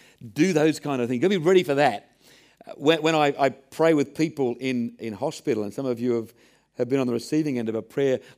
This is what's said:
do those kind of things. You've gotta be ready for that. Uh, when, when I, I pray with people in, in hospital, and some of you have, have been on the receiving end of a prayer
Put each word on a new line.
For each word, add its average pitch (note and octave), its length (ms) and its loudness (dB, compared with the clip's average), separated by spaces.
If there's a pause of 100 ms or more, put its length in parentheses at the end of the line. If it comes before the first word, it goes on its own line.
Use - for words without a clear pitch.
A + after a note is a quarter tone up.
(340)
do F3 200 2
those D3+ 260 2
kind C#3 220 -4
of A#2 60 -2
things. B2 140 -2
You've F#3 80 2
gotta G3+ 100 0
be D3 60 -4
ready F#3 180 4
for C#3+ 120 0
that. C3+ 360 0 (560)
Uh, - 80 -18
when, D3+ 260 2
when D#3+ 140 2
I, C#3+ 220 2
I C#3 120 2
pray D#3+ 440 0
with C#3 220 0
people C#3+ 440 -2
in, B2 400 -4
in A2 140 -8
hospital, A#2 500 -4
and G2+ 100 -8
some C3+ 120 -8
of B2 140 -2
you A#2+ 140 0
have, A2+ 200 -4 (440)
have A#2+ 120 -2
been C3+ 100 0
on B2+ 80 0
the A#2+ 60 -2
receiving D3 460 -2
end A#2 100 -4
of A2 60 -6
a A2 60 -2
prayer C3+ 380 -2 (180)